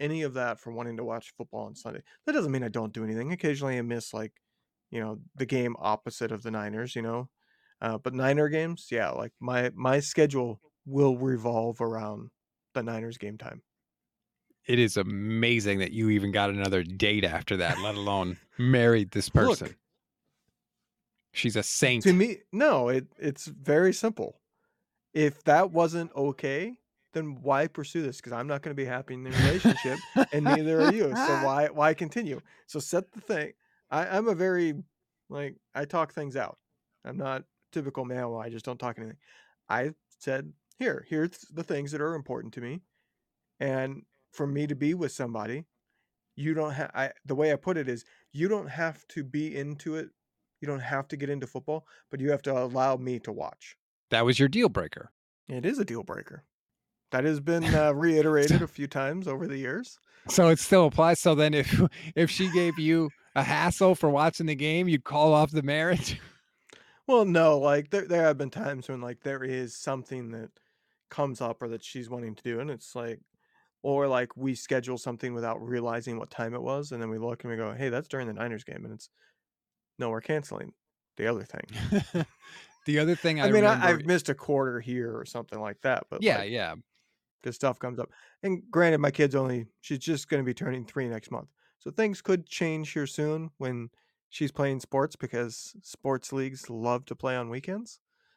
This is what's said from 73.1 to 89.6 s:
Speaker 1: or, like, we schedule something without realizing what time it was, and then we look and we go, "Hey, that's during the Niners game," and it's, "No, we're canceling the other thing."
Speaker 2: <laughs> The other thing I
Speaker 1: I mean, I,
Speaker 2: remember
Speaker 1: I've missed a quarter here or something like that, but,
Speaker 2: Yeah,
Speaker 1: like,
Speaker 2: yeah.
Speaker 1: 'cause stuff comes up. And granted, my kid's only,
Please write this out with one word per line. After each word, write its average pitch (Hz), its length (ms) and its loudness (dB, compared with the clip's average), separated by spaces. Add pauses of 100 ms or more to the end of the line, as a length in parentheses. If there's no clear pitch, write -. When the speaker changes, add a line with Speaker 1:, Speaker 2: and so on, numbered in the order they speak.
Speaker 1:
or, 139 260 2
like, 123 280 0
we 131 180 -2
schedule 127 440 -2
something 120 360 -8
without 117 280 -4
realizing 117 560 -4
what - 120 -10
time 117 240 -6
it 120 80 -8
was, 139 300 -4
and 117 100 -8
then 110 80 -6
we 110 80 -6
look 117 260 -6
and 123 60 -8
we 113 80 -6
go, 110 160 -6
"Hey, 131 160 -4
that's 131 180 -4
during 131 180 -6
the 113 80 -6
Niners 113 300 -8
game," - 220 -14
and 110 80 -14
it's, - 160 -20 (880)
"No, 120 120 -4
we're 113 120 -4
canceling - 520 -6 (420)
the 110 120 -4
other 110 160 -2
thing." - 840 -4
Speaker 2:
<laughs> - 0 - (600)
The 147 120 2
other 160 180 4
thing 156 240 0
I 135 60 4
Speaker 1:
I 202 40 4
mean, 208 140 8
I, 208 120 6
Speaker 2:
remember 175 140 4
Speaker 1:
I've 156 140 2
missed 170 240 2
a 139 60 0
quarter 135 460 -2
here 117 360 -4
or 113 80 -10
something 113 360 -12
like 101 220 -8
that, 131 280 0
but, - 100 -8
Speaker 2:
Yeah, 196 160 4
Speaker 1:
like, 101 140 -4
Speaker 2:
yeah. 95 240 -4 (680)
Speaker 1:
'cause 123 140 -8
stuff 135 220 -2
comes 123 220 -8
up. - 100 -10 (320)
And 190 280 -4
granted, 165 300 4
my 143 120 2
kid's 143 220 2
only, 123 320 -2 (160)